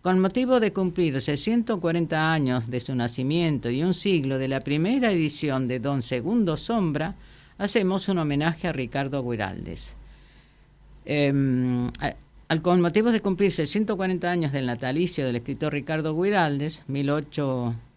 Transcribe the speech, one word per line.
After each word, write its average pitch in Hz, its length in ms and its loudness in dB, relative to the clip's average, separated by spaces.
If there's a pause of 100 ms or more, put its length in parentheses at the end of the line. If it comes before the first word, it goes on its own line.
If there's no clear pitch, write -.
"Con 185 180 4
motivo 247 400 4
de 214 140 2
cumplirse 165 640 0
ciento 220 420 0
cuarenta 165 540 2
años 127 380 2
de 123 100 -2
su 135 160 -6
nacimiento 131 760 0
y 135 140 0
un 180 100 2
siglo 139 440 0
de 131 100 -2
la 135 120 -2
primera 196 520 2
edición 151 560 0
de 127 100 -2
Don 139 240 -2
Segundo 160 540 0
Sombra, 170 580 -2 (440)
hacemos 196 500 0
un 185 100 2
homenaje 156 480 0
a 165 60 0
Ricardo 139 500 -4
Guiraldes". 95 720 -6 (1120)
Em, 131 840 2 (140)
a-, - 160 -4 (320)
al, 160 120 0
con 180 220 4
motivo 208 300 2
de 220 100 2
cumplirse 190 440 2
ciento 190 300 0
cuarenta 180 340 -2
años 165 220 0
del 135 140 -2
natalicio 135 580 -2
del 123 120 0
escritor 139 360 -4
Ricardo 156 480 -2
Guiraldes, 156 680 0
mil 139 240 -2
ocho 135 640 -2 (220)